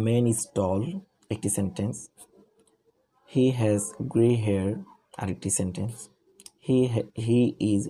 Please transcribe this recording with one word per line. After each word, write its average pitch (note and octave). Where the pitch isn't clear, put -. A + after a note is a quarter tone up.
man A#2+
is A2+
tall, G2
একটি -
সেন্টেন্স। G2+
He B2+
has G#2
grey A#2
hair, G2
আরেকটি F#2+
সেন্টেন্স। G2
He C3
ha-, A2+
he A#2+
is G2+